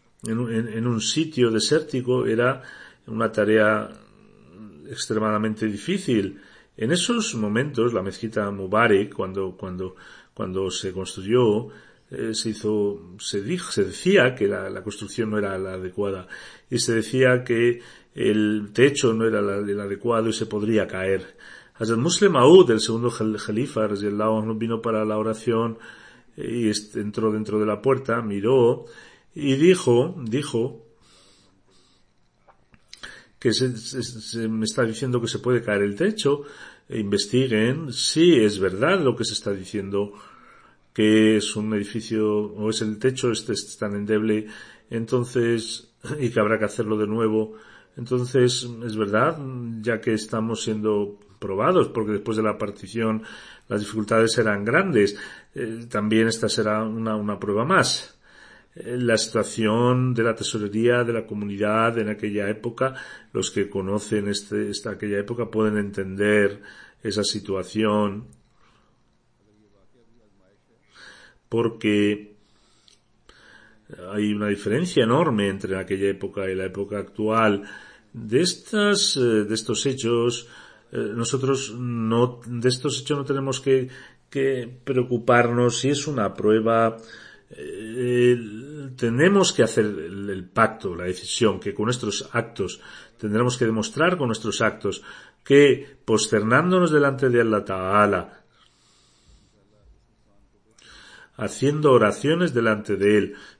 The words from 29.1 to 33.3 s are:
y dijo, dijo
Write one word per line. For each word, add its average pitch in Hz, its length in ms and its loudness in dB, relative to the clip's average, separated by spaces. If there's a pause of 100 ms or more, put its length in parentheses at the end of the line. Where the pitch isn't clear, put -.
y 143 220 0
dijo, 160 680 4
dijo 120 600 -4 (2500)